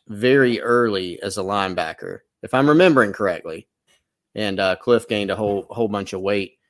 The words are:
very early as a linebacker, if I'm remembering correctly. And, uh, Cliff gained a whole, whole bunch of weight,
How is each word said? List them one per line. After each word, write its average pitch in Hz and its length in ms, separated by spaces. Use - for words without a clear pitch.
very 123 540
early 107 600
as 98 160
a 98 60
linebacker, 87 760
if - 120
I'm 135 160
remembering 151 420
correctly. 87 560
And, 101 280
uh, 92 160
Cliff 120 320
gained 104 200
a 95 60
whole, 101 340
whole 113 200
bunch 101 240
of 95 80
weight, 98 360